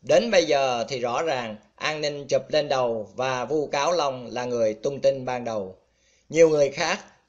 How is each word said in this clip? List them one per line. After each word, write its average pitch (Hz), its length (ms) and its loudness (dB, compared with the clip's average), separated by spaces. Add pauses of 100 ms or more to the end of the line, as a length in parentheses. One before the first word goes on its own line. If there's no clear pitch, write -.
Đến 180 300 2
bây 175 140 6
giờ 135 440 0
thì 135 100 -6
rõ 120 220 -2
ràng 127 340 -4 (200)
an 151 260 -4
ninh 147 260 -6
chụp 135 220 0
lên 147 200 0
đầu 117 460 0
và 127 300 -2
vu 143 220 -2
cáo 143 240 0
Long 135 400 -2
là 120 140 -4
người 117 280 0
tung 139 260 -4
tin 135 260 0
ban 127 180 -4
đầu. 104 320 -6 (540)
Nhiều 160 200 8
người 147 200 4
khác, 175 300 -2 (300)